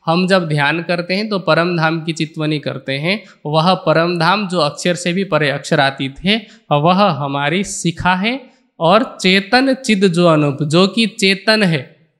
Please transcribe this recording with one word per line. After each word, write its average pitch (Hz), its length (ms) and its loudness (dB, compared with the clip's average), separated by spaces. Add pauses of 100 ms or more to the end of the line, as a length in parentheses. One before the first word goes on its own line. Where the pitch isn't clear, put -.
हम 175 220 2
जब 185 200 2
ध्यान 151 360 0
करते 175 300 -4
हैं, 214 160 -4
तो 208 100 -2
परम 170 380 0
धाम 160 240 0
की 160 120 -6
चितवनी 156 460 -4
करते 135 340 -8
हैं। 170 300 -4 (220)
वह 160 280 2
परम 170 460 0
धाम 190 280 0
जो 175 120 -2
अक्षर 156 360 -2
से 175 180 -4
भी 196 100 -2
परे 151 260 0
अक्षरातीत 139 720 -2
है, 214 280 -2 (240)
वह 170 320 4
हमारी 147 600 -2
शिखा 180 520 -2
है। 226 260 -4 (380)
और 196 420 2
चेतन 202 520 2
चिद 214 340 0
जो 175 200 2
अनूप, 151 360 2
जो 165 240 2
कि 226 200 0
चेतन 196 560 0
है 160 460 -4 (100)